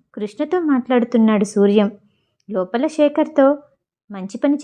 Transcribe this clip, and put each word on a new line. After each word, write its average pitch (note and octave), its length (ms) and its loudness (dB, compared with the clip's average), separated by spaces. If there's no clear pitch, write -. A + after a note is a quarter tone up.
కృష్ణతో D4 460 -6
మాట్లాడుతున్నాడు A#3+ 840 0
సూర్యం. G3+ 460 2
లోపల G#3+ 360 -4
శేఖర్తో, D4 720 0
"మంచి G3 280 -14
పని C#4+ 260 0